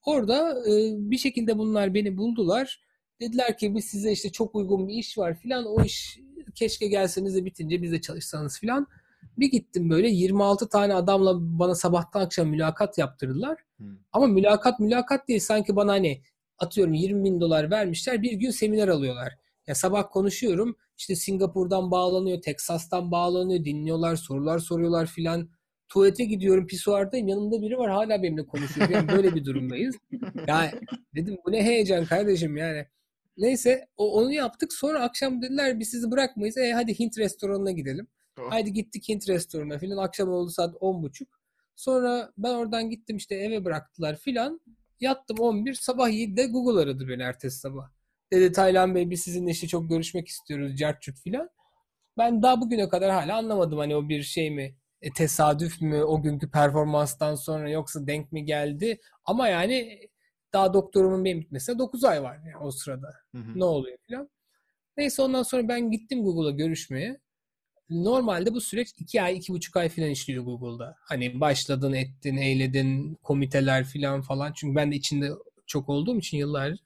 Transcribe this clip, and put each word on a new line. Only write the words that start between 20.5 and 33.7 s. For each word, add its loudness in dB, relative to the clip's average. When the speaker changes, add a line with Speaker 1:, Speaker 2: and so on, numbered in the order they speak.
Speaker 1:
işte -4
Singapur'dan 0
bağlanıyor, 0
Teksas'tan -4
bağlanıyor, 0
dinliyorlar, -2
sorular -2
soruyorlar 0
filan. -4
Tuvalete 6
gidiyorum, 2
pisuardayım, 0
yanımda 0
biri -4
var, 0
hala 0
benimle -2
konuşuyor. 0
Yani 2
böyle 4
bir -2
durumdayız. -4
Speaker 2:
<laughs> -8
Speaker 1:
Ya 2
dedim, -4
"Bu 0
ne 2
heyecan 4
kardeşim 2
yani." -6
Neyse, 2